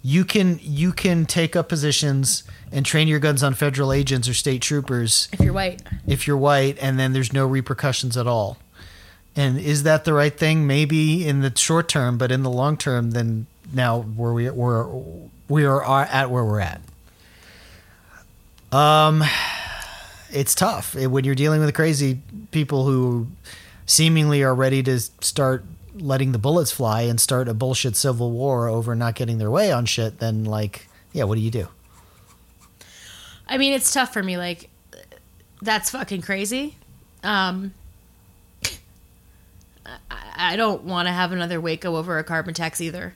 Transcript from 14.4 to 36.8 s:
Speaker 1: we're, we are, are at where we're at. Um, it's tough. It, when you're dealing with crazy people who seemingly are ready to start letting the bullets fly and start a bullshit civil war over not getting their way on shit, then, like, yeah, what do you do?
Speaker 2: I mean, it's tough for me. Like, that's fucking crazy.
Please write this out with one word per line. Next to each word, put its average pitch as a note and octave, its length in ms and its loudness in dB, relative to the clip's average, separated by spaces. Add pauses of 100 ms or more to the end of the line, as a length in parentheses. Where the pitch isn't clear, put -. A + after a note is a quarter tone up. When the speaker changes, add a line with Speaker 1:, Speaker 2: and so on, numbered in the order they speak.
Speaker 1:
we're, A#2+ 360 0 (600)
we D3 160 4
are, C#3 180 4
are C#3 220 2
at C3+ 260 0
where B2 140 0
we're G#2+ 160 0
at. E2+ 200 -4 (1900)
Um, D#3 500 6 (1080)
it's - 240 0
tough. - 420 -2
It, C3 100 -2
when C3 180 2
you're C3+ 100 2
dealing D3+ 260 2
with D3+ 140 2
crazy C#3+ 440 2 (320)
people C#3+ 340 0
who B2 440 0 (580)
seemingly D#3 560 4
are C3 120 2
ready C3 280 2
to B2+ 180 0
start - 640 -2 (300)
letting C3+ 380 0
the A#2 60 0
bullets C#3+ 340 2
fly A#2 300 0
and A#2 180 0
start B2+ 280 0
a A2 60 -2
bullshit B2+ 420 -2
civil A#2+ 340 0
war A#2+ 380 0
over A2+ 260 -2
not A#2 200 0
getting A#2 240 -2
their G#2+ 120 0
way F#3+ 220 2
on B2 140 0
shit, A2 320 -2
then, A2 260 -2
like, G#2+ 440 -4 (240)
yeah, C#3+ 120 -2
what G#2 120 0
do A2 40 0
you A2 100 0
do? A2 180 -4 (1800)
Speaker 2:
I C4 100 -2
mean, C#4 140 4
it's - 200 0
tough B3+ 200 0
for G#3 100 -2
me. F#3 140 -4
Like, F3 340 -8 (920)
that's G#3+ 280 0
fucking G3+ 320 -6
crazy. G#3+ 540 -4 (460)